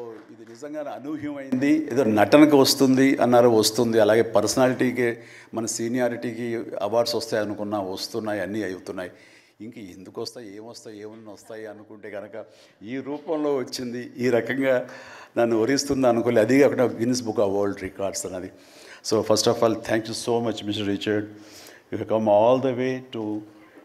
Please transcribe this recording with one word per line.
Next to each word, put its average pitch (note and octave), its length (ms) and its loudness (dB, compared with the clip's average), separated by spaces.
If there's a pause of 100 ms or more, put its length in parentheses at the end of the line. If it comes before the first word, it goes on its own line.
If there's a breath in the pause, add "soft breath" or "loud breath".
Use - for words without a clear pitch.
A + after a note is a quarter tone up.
ఇది A2+ 500 -18
నిజంగానే D3 380 -12
అనూహ్యమైంది. C#3+ 1000 -2
ఏదో B2+ 120 2
నటనకు C#3 540 6
వస్తుంది C3+ 600 4
అన్నారు, A#2+ 320 6
వస్తుంది. A2+ 500 2
అలాగే A2 220 4
పర్సనాలిటీకి, A#2+ 960 0 (360 loud breath)
మన A2 120 -6
సీనియారిటీకి A#2 1000 -4 (180)
అవార్డ్స్ A#2 340 0
వస్తాయి G#2+ 280 -4
అనుకున్నా, G#2 360 -6
వస్తున్నాయి, G#2 600 -6
అన్నీ G2+ 220 -6
అవుతున్నాయి. F#2 480 -10 (500 loud breath)
ఇంక A#2 160 -18
ఎందుకు F#2+ 440 -16
వస్తాయి, G#2+ 340 -14
ఏమొస్తాయి, A2 460 -18
ఏమన్నా G#2+ 300 -18
వస్తాయి A2 360 -16
అనుకుంటే G#2 420 -18
కనుక G#2 360 -12 (380 soft breath)
ఈ A#2+ 140 -8
రూపంలో D3 580 -4
వచ్చింది. B2 600 -8
ఈ B2 120 0
రకంగా B2 580 2 (500 loud breath)
నన్ను A#2 240 4
వరిస్తుంది C3 460 2
అనుకోలే. A#2 340 4
అది B2+ 180 6
కాకుండా B2+ 260 6
Guinness A2+ 320 -2
Book G#2+ 200 -4
of G#2 100 2
World G2+ 280 0
Records F#2+ 520 -8
అన్నది. F#2 240 -10 (600 loud breath)
So, G#2+ 80 2
first G#2+ 280 2
of A#2 160 4
all, A2+ 100 4
thank A2+ 300 -4
you A2+ 120 -10 (140)
so A#2 180 0
much, G2+ 220 -6
Mister G#2 160 -4
Richard. G#2 380 -2 (680 loud breath)
You G#2 60 -6
have G2+ 100 -8
come A2 180 0
all A#2 380 4
the B2 120 -2
way B2+ 220 -4 (160)
to G#2+ 240 -6 (460 loud breath)